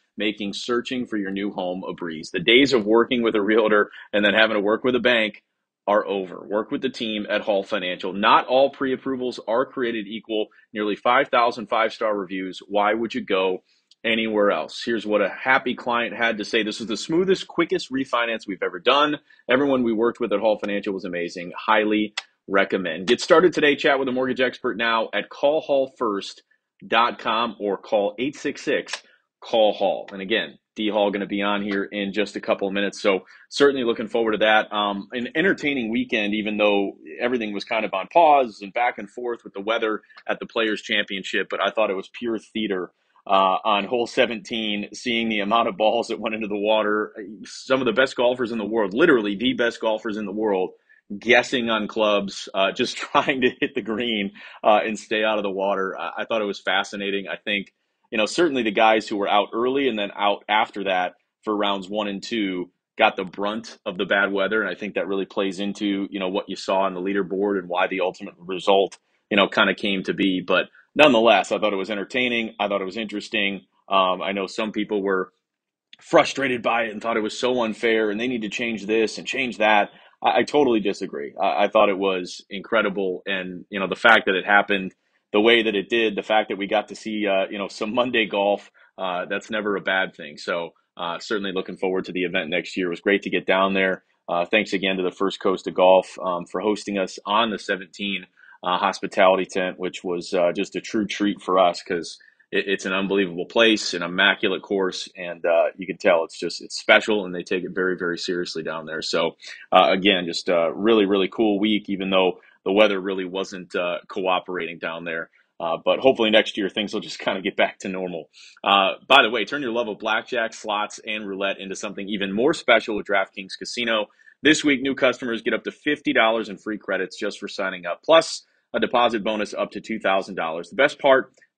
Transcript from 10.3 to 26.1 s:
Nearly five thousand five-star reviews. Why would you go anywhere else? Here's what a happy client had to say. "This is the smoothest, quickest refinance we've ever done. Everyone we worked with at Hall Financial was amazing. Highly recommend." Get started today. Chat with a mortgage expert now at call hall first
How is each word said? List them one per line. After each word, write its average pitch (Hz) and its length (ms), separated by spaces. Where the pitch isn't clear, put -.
Nearly 104 220
five 127 340
thousand 120 380
five-star 110 500
reviews. 95 520
Why 101 260
would 113 180
you 123 80
go 95 440
anywhere 110 480
else? 80 320
Here's 113 200
what 104 160
a 98 80
happy 131 460
client 117 420
had 117 220
to 104 60
say. 113 180
"This 104 180
is 113 60
the 104 100
smoothest, 180 520
quickest 175 420
refinance 120 560
we've 95 160
ever 90 160
done. 143 400
Everyone 131 320
we 117 100
worked 113 280
with 110 120
at 101 60
Hall 107 180
Financial 101 380
was 92 100
amazing. 87 540
Highly 107 560
recommend." 95 600
Get 120 120
started 165 320
today. 147 220
Chat 139 240
with 135 80
a 127 60
mortgage 127 280
expert 123 360
now 113 360
at 104 180
call 147 320
hall 135 360
first 101 460